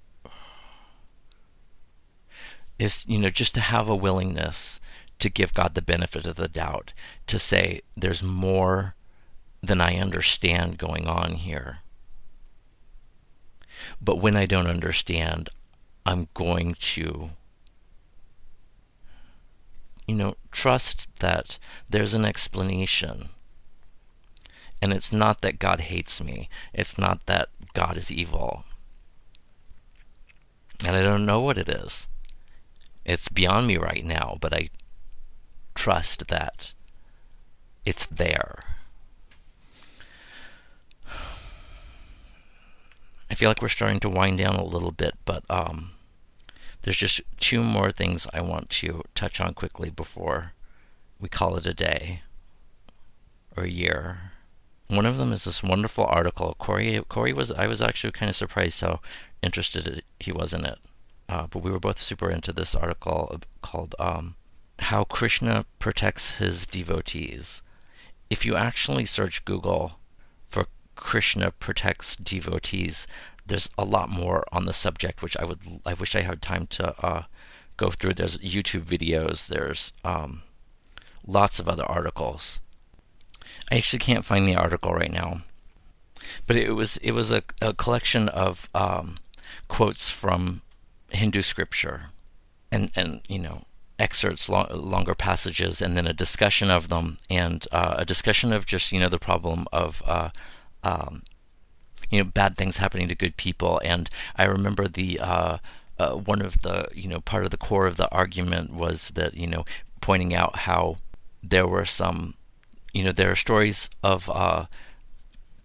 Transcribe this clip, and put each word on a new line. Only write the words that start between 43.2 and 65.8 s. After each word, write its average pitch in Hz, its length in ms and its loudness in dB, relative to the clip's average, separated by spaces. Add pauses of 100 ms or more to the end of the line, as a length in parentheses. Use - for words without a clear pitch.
I - 40 -4
feel 110 140 6
like 110 140 4
we're 117 60 0
starting 104 320 2
to 104 100 2
wind 92 280 4
down 95 180 4
a 92 80 0
little 87 260 -2
bit, 82 240 0 (100)
but, - 240 -2
um, 82 440 -2 (920)
there's 95 140 0
just - 240 0 (180)
two 117 240 4
more 101 300 2
things 90 420 0
I 82 60 -2
want 82 300 -4
to 82 340 -2 (100)
touch - 260 -2
on 87 140 0
quickly - 360 -6
before 82 600 -4 (680)
we 95 80 -8
call 90 280 0
it 85 100 -4
a 87 60 2
day 85 500 -2 (1300)
or 90 60 -2
a 90 80 -2
year. 87 640 -2 (560)
One 104 180 4
of 127 100 2
them 127 160 0
is 101 120 -2
this 87 180 -4
wonderful 101 420 2
article. 85 540 4
Corey, 107 500 0
Corey 123 240 2
was, 135 180 -2
I 101 160 0
was 110 140 0
actually 113 320 0
kind 104 160 -2
of 98 80 -2
surprised 90 460 -2
how 85 180 0 (400)
interested 85 460 -2
it, - 180 -6 (160)
he - 120 -6
was 82 200 -2
in 82 140 -2
it. 64 120 -6 (520)
Uh, 82 160 -4
but 90 160 -6
we 92 80 -2
were 95 100 -2
both 98 180 -2
super 95 320 -4
into 85 220 -2
this 82 220 -2
article 82 640 0 (220)
called, 85 360 -8
um, 85 360 -4 (460)
How 107 240 2
Krishna 113 600 2 (140)
Protects - 600 0